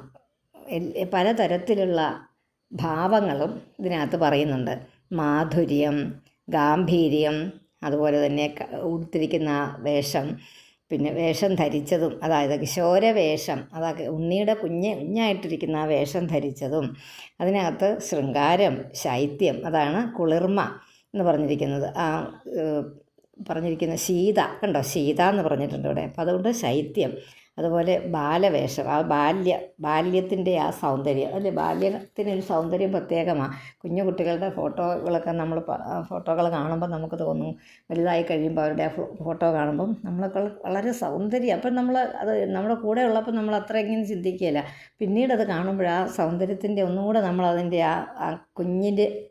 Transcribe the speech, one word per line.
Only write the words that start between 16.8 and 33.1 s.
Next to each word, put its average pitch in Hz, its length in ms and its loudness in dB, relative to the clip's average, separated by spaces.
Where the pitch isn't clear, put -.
അതിനകത്ത് 190 600 2
ശൃംഗാരം, 147 720 2
ശൈത്യം, 143 720 0
അതാണ് 160 520 0
കുളിർമ 175 440 2
എന്ന് 196 100 0
പറഞ്ഞിരിക്കുന്നത്. 147 720 0
ആ, 160 340 -2
ഏ, 151 260 -2
പറഞ്ഞിരിക്കുന്ന 165 560 -2
ശീത, 185 440 2
കണ്ടോ, 151 240 0
ശീത 147 400 0
എന്ന് 190 220 4
പറഞ്ഞിട്ടുണ്ട് 143 440 -2
ഇവിടെ. 143 140 0
അപ്പം - 200 -6
അതുകൊണ്ട് 185 300 2
ശൈത്യം, 147 640 0
അതുപോലെ 170 500 2
ബാലവേഷം, 151 800 2
ആ 147 120 2
ബാല്യ, 160 580 2
ബാല്യത്തിൻ്റെ 180 800 0
ആ 151 100 0
സൗന്ദര്യം 139 640 -2
അല്ലേ, 196 160 -2
ബാല്യത്തിനൊരു 190 920 -2
സൗന്ദര്യം 180 500 0
പ്രത്യേകമാണ്. 165 640 0